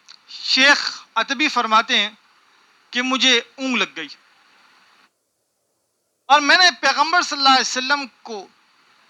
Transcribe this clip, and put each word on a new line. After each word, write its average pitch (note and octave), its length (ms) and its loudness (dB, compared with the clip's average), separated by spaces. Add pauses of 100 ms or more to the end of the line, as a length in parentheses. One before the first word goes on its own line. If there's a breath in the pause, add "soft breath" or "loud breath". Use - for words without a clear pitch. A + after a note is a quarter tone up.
(280)
شیخ - 760 0 (100)
عتبی C4 340 -2
فرماتے A3+ 500 0
ہیں G#3 120 -2 (800)
کہ B3 120 -4
مجھے B3+ 360 0
اونگ C4 380 -8
لگ G3+ 80 -2 (120)
گئی D#3 120 -12 (2250)
اور C#4+ 140 4
میں D4 160 4
نے F4+ 140 6 (100)
پیغمبر D4+ 420 0
صلی D4 160 -8
اللہ C#4 100 0
علیہ C4 120 4
وسلم C4 440 -4 (180)
کو G3+ 260 -16 (600)